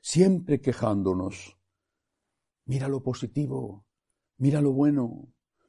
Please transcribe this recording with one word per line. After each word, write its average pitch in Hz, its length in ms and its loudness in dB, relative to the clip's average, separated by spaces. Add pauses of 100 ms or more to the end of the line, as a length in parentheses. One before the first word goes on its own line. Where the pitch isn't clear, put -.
siempre 175 640 2
quejándonos. 95 960 -2 (1040)
Mira 131 240 -4
lo 135 140 -4
positivo, 127 840 -6 (520)
mira 143 240 4
lo 139 100 4
bueno. 135 600 0 (340)